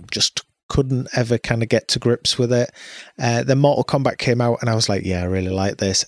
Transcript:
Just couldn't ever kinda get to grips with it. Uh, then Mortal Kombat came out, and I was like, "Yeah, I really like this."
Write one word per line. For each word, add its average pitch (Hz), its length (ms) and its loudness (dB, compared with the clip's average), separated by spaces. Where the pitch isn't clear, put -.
Just - 320 -2
couldn't 131 460 0
ever 120 220 0
kinda 113 300 -2
get 113 220 0
to - 100 -2
grips - 400 0
with 120 140 2
it. 123 180 0
Uh, 120 240 0
then 131 160 2
Mortal 143 260 4
Kombat 135 340 0
came 120 220 0
out, 120 200 2
and 120 100 0
I 113 60 2
was 110 120 0
like, 95 160 -2
"Yeah, 90 180 -2
I - 20 -2
really 92 260 -2
like 95 260 -2
this." 98 320 0